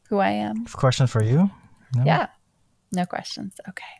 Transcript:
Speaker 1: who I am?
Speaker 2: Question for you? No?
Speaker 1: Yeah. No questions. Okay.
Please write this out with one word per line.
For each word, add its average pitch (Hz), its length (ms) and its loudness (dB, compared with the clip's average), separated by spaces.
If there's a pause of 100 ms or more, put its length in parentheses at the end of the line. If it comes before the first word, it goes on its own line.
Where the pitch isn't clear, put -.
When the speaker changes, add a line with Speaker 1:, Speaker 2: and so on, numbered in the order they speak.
Speaker 1:
who 208 80 -2
I 196 140 2
am? 214 340 -2
Speaker 2:
Question 131 440 2
for 110 140 2
you? 147 280 4 (440)
No? 123 120 2
Speaker 1:
Yeah. - 220 2 (640)
No 180 140 0
questions. - 480 -10 (160)
Okay. - 160 -14 (160)